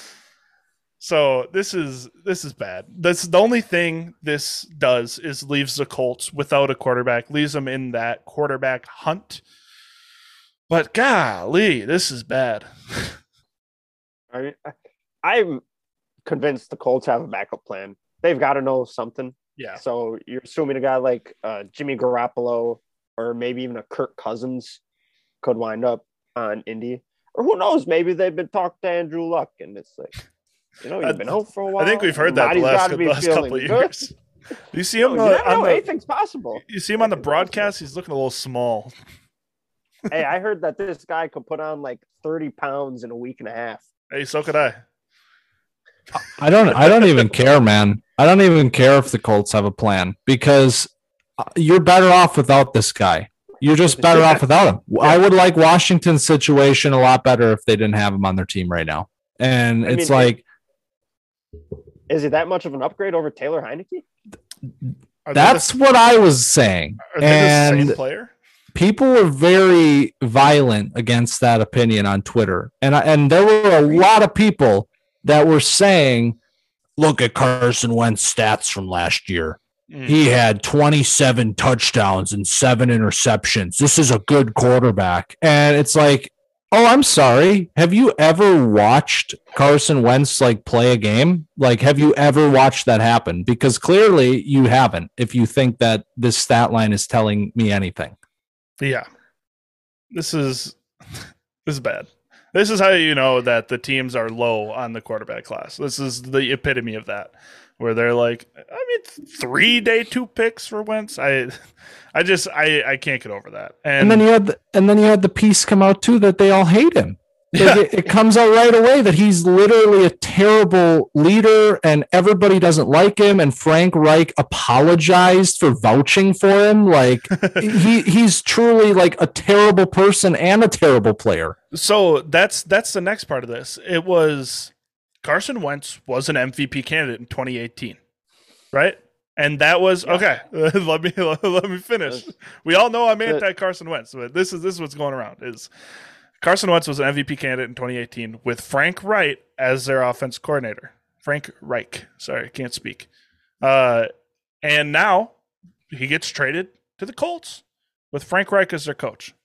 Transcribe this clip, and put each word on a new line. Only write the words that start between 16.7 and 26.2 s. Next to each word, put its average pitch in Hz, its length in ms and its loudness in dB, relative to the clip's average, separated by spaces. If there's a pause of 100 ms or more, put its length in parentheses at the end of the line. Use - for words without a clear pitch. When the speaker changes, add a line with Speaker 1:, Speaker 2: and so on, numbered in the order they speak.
Speaker 2:
the 143 60 -18
Colts 127 280 -4
have 120 160 -4
a - 60 -16
backup 101 380 -14
plan. 98 300 -18 (280)
They've 165 160 -2
gotta 139 220 -2
know 131 240 -4
something. 127 500 -14 (220)
Speaker 1:
Yeah. 110 180 -18
Speaker 2:
So 117 500 -10
you're 127 180 -16
assuming 139 340 -8
a 127 40 -8
guy 131 140 -4
like, 127 480 -6
uh, 104 280 -12
Jimmy 139 260 -12
Garoppolo 120 840 -6 (360)
or 117 200 -8
maybe 123 260 -10
even 120 160 -14
a 110 60 -18
Kirk - 340 -12
Cousins 123 600 -14 (640)
could 120 140 -4
wind 113 280 -10
up 120 180 -6 (320)